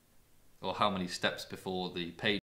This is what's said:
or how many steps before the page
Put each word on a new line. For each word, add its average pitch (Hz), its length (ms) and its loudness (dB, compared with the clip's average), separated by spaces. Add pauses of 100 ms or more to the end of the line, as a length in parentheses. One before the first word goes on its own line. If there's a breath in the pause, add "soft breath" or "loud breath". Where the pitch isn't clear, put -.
(600)
or 92 140 0
how 104 160 6
many 92 180 0
steps - 380 -2
before 92 440 -4
the 87 200 -4
page 104 320 0